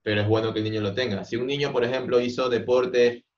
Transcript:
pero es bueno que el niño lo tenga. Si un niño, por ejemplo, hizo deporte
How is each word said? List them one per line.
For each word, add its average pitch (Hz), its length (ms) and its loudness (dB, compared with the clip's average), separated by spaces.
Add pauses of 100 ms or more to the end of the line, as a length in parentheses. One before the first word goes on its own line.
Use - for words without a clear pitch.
pero 104 200 0
es 104 60 0
bueno 110 260 2
que 110 60 -2
el 107 60 -2
niño 107 160 -4
lo 98 140 -2
tenga. 104 300 -2
Si 120 100 -6
un 123 120 -2
niño, 143 240 -2
por 117 120 0
ejemplo, 127 360 0
hizo 123 300 0
deporte 120 760 2 (120)